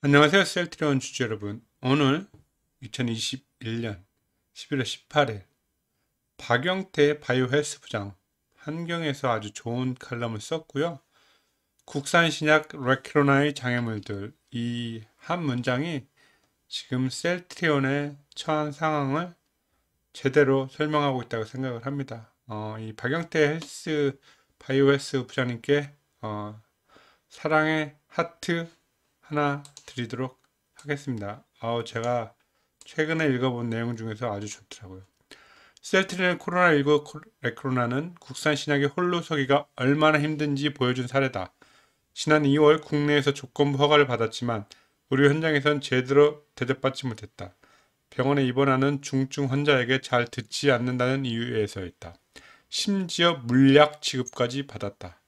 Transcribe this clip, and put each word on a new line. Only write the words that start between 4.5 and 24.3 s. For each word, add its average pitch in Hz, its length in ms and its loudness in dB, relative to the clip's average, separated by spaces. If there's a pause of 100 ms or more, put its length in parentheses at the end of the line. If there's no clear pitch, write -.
십일월 135 320 -6
십팔 - 460 -2
일 101 160 -12 (920)
박영태 151 840 0
바이오 127 300 0
헬스 147 300 -2
부장, 101 340 -8 (400)
한경에서 160 760 -4
아주 107 240 -4
좋은 127 400 -4
칼럼을 117 480 -8
썼고요. 160 580 -6 (840)
국산 165 440 2
신약 151 440 2
레크로나의 139 800 2
장애물들, 113 800 -6 (160)
이 117 520 -8 (140)
한 175 260 -6
문장이 131 640 -2 (600)
지금 131 400 -4
셀트리온의 143 1080 -2 (160)
처한 151 380 -4
상황을 156 600 -4 (800)
제대로 135 580 2
설명하고 147 520 -2
있다고 113 220 -6
생각을 127 420 -8
합니다. 135 440 -8 (160)
어, 107 320 -10
이 110 140 -12
박영태 160 460 -2 (160)
헬스, 151 640 -4 (400)